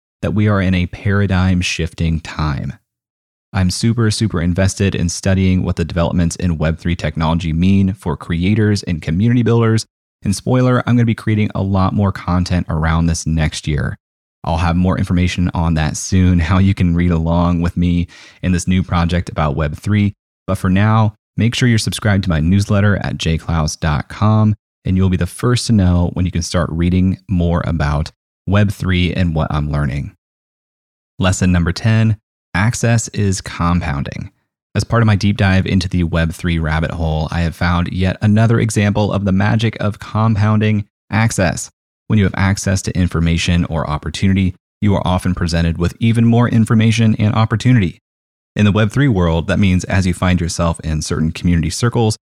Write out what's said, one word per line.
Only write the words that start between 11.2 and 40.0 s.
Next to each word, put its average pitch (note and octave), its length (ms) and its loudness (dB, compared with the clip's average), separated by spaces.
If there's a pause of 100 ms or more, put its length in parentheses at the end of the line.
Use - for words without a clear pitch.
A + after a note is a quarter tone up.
a G2 80 -2
lot G2 300 0
more G2+ 180 2
content F2+ 580 -2
around D#2+ 360 0
this E2 200 -2
next D#2 400 -2
year. C#2+ 300 -2 (480)
I'll E2 140 -2
have E2+ 180 0
more F2+ 220 2
information F2+ 560 0
on E2 220 0
that D#2 200 -2
soon, F2+ 440 2
how F2 200 0
you G2 140 4
can F2 200 0
read F2 180 2
along E2+ 500 0
with E2+ 160 -2
me F2 300 0 (360)
in F#2 80 0
this F2 160 -2
new F#2 160 2
project F2 460 -2
about D2+ 260 -2
Web D2+ 220 -2
three. G2+ 360 0 (320)
But F#2+ 100 -2
for F#2+ 140 -2
now, G#2+ 460 2 (220)
make A#2 180 0
sure B2 140 2
you're A2+ 80 4
subscribed G2 480 0
to F#2 40 -4
my D#2+ 120 0
newsletter G2 560 2
at D2 200 -6
j D#2+ 200 -2
clouse D#2+ 400 -4
dot D2+ 320 -4
com, G#2+ 440 2 (300)
and F#2 140 0
you'll F#2+ 120 2
be F2+ 80 0
the E2+ 80 -2
first B2 420 -2
to A#2+ 60 2
know F2+ 400 4
when F2+ 120 -2
you E2 60 -2
can E2+ 100 -2
start E2 280 -2
reading F2+ 480 0 (120)
more E2+ 360 0
about D2+ 460 -2 (340)
Web G2+ 260 2
three F2+ 420 0
and F2 200 0
what D#2 180 -2
I'm D2 200 -2
learning. C#2+ 440 -4 (1040)
Lesson F#2 340 0
number F2 200 2
ten, A2 460 0 (360)
access A2+ 560 0
is G2 320 -2
compounding. E2+ 880 -4 (440)
As G#2+ 80 0
part A#2 200 2
of A2 40 4
my G#2+ 80 4
deep G2+ 220 0
dive F#2+ 280 2
into F#2 240 0
the F2 140 0
Web E2 280 0
three E2+ 260 -4
rabbit D#2+ 340 -2
hole, D#2+ 400 -2
I E2+ 100 -2
have E2 140 -2
found F2 360 0
yet F#2 300 -2
another A2 380 2
example G#2 520 0
of G2 140 -2
the G2 60 0
magic G#2+ 480 0
of G#2 200 -4
compounding G#2+ 880 0 (240)